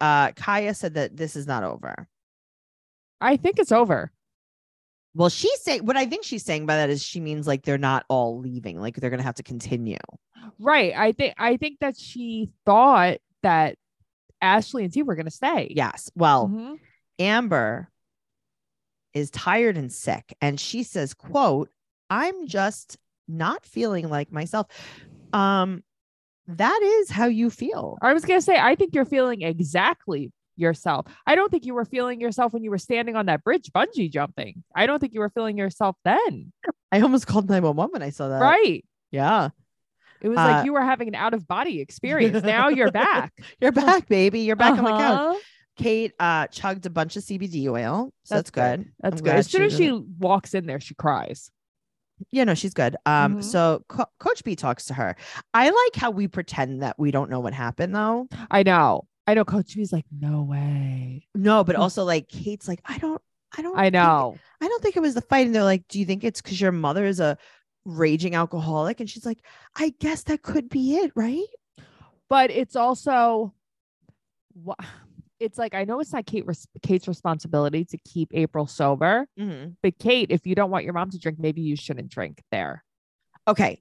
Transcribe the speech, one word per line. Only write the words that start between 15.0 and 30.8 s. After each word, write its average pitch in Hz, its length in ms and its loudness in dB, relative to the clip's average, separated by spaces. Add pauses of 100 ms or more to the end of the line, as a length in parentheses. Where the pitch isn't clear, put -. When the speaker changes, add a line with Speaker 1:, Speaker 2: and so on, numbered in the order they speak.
Speaker 2:
were 233 140 -2
gonna 160 140 -6
stay. 269 440 -2
Speaker 1:
Yes. - 400 -4
Well, 139 340 6
Speaker 2:
Mm-hmm. 226 260 -8 (440)
Speaker 1:
Amber 175 720 0 (1200)
is 143 160 -4
tired 214 460 0
and 139 160 -8
sick. - 480 -8
And 143 200 -2
she 233 220 -8
says, 151 320 -6
quote, 175 560 0 (400)
"I'm 330 360 -4
just 196 500 -6 (300)
not 165 380 -4
feeling 202 440 -4
like 147 240 -4
myself." 170 340 -4 (640)
Um, 196 500 2 (640)
that 214 360 0
is 403 280 2
how 214 160 0
you 233 240 0
feel. - 500 -8
Speaker 2:
I 254 120 4
was 311 120 2
gonna 370 160 4
say, - 180 4
I 254 160 6
think 359 200 0
you're 277 100 2
feeling 254 380 0
exactly 165 920 -2 (240)
yourself. 165 500 -2 (200)